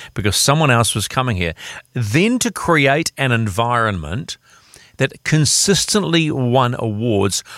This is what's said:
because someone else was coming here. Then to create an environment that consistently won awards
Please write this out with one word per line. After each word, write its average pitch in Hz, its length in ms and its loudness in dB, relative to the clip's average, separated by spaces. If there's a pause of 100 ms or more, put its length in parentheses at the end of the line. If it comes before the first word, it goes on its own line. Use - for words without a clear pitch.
(140)
because 101 200 0
someone 147 360 2
else 117 240 2
was 104 120 -4
coming 127 300 -2
here. 85 160 -2 (400)
Then 151 460 0
to 233 120 -2
create 151 680 0
an 135 140 0
environment 113 1080 -2 (580)
that - 280 -4
consistently 165 1080 2
won 127 480 2
awards 104 640 0 (160)